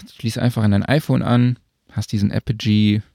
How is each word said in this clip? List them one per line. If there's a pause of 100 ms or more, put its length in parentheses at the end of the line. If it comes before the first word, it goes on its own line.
(180)
Schließ
einfach
an
dein
iPhone
an, (340)
hast
diesen
Apogee (140)